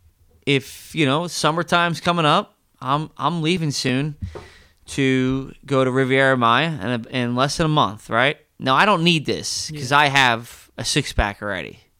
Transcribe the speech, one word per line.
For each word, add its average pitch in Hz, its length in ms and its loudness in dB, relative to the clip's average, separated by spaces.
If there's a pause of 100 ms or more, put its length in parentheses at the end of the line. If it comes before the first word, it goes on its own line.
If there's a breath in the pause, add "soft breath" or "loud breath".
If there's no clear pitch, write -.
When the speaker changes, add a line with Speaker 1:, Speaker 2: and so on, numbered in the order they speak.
(460)
Speaker 1:
if, - 500 -2
you 156 100 2
know, 156 220 0
summertime's 170 760 0
coming 175 240 0
up, 165 300 0 (260)
I'm, 147 360 -4
I'm 160 260 -2
leaving 160 280 -2
soon 139 440 -2 (720 loud breath)
to 131 680 -2 (120)
go 131 180 2
to 131 80 0
Riviera 135 460 4
Maya 123 340 4
in, 107 160 -6
a, 117 220 -6
in 120 260 -4
less 135 220 0
than 165 80 0
a 156 40 0
month, 110 400 0
right? 123 280 0 (220)
Now, 131 160 0
I 170 100 4
don't 190 180 2
need 165 220 2
this - 460 -6
'cause 139 200 -6
Speaker 2:
Yeah. 143 80 6
Speaker 1:
I 147 80 6
have 123 720 0
a 120 60 -8
six-pack 113 580 -2
already, 92 380 -8 (200)